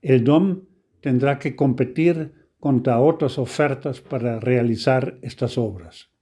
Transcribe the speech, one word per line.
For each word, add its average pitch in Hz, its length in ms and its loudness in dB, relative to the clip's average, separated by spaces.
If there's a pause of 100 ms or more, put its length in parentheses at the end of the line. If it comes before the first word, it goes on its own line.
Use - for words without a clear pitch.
El 131 240 4
dom 180 380 2 (360)
tendrá 139 400 0
que 135 160 -6
competir 151 800 0 (220)
contra 127 400 0
otras 147 380 2
ofertas 135 640 -4
para 117 400 -6
realizar 123 800 0
estas - 360 -6
obras. 92 520 -8 (120)